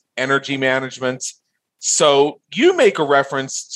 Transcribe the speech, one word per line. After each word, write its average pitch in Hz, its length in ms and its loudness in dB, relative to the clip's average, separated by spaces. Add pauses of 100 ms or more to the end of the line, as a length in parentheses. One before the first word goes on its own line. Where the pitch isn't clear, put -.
(160)
energy 135 400 -2
management. 131 680 -4 (540)
So 147 640 2 (140)
you 330 200 4
make 233 240 2
a 156 60 -2
reference 139 720 -2